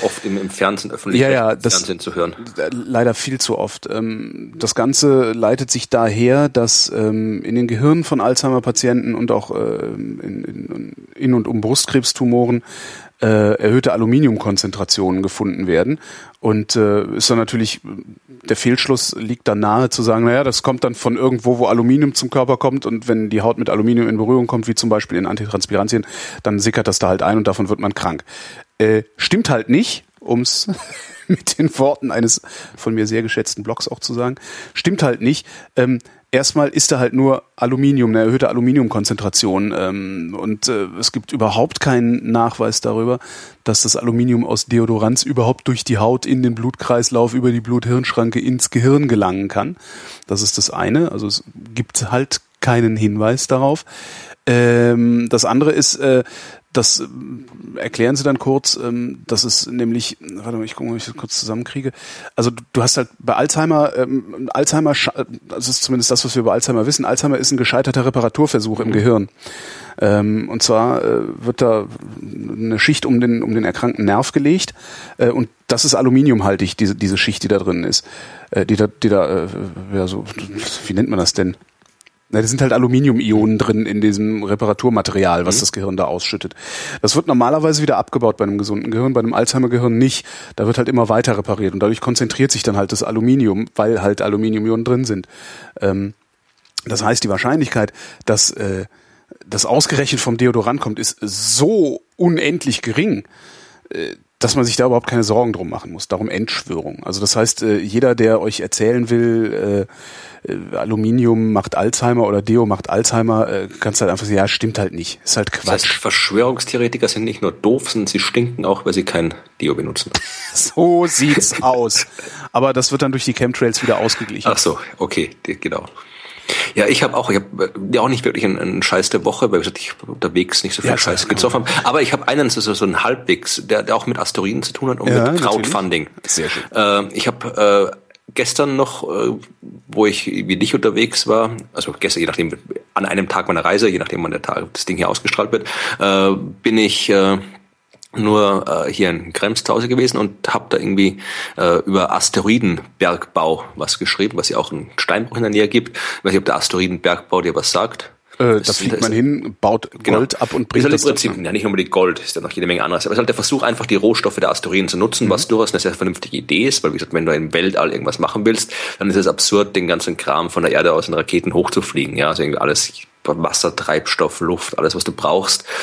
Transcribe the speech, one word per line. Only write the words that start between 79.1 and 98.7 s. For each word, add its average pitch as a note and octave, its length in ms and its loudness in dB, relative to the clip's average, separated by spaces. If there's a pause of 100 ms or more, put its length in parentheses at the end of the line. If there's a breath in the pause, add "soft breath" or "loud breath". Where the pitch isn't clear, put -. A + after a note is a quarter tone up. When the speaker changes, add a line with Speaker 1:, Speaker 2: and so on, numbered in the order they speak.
Speaker 2:
äh, F#2+ 40 -6 (460)
ja, F#2 120 0
so, G2+ 180 -6 (640)
wie G2+ 60 -2
nennt G2+ 160 2
man G2 100 0
das F2 140 2
denn? F#2 240 0 (760)
Na, G#2+ 100 2
da A2 80 2
sind B2+ 140 0
halt B2+ 100 4
Aluminium-Ionen A#2 840 4
drin G#2+ 280 2
in G#2 140 -2
diesem G#2+ 420 0
Reparaturmaterial, G2 1040 2
was G2 100 2
Speaker 1:
Mhm. G2+ 40 0
Speaker 2:
das G2 120 0
Gehirn G2 240 -4
da F2+ 100 0
ausschüttet. F#2 480 -6 (480 loud breath)
Das - 120 2
wird D#3+ 140 2
normalerweise D3+ 540 4
wieder C#3+ 140 2
abgebaut A#2 420 0
bei A2 60 2
einem G2+ 140 -2
gesunden G#2 320 -4
Gehirn, B2 220 0
bei A#2+ 80 2
einem A2+ 140 0
Alzheimer-Gehirn A#2+ 640 2
nicht. C3 280 2 (300 loud breath)
Da G#2 100 0
wird A#2 120 2
halt A#2+ 100 2
immer A#2+ 200 2
weiter A2+ 300 2
repariert G2 360 -2
und G2 60 -2
dadurch G#2+ 200 2
konzentriert B2+ 500 0
sich - 140 -2
dann G2+ 120 2
halt G2 140 0
das G#2+ 140 -2
Aluminium, A2 640 2 (100)
weil A2 260 2
halt G2+ 200 0
Aluminium-Ionen A2 600 0
drin B2+ 200 2
sind. G#2 240 -4 (520 loud breath)
Ähm, G2 340 -2 (720)
das - 180 -4
heißt, A2+ 180 2
die A2 60 -2
Wahrscheinlichkeit, B2 640 0 (320 loud breath)
dass, - 260 2
äh, G2 360 -6 (600 soft breath)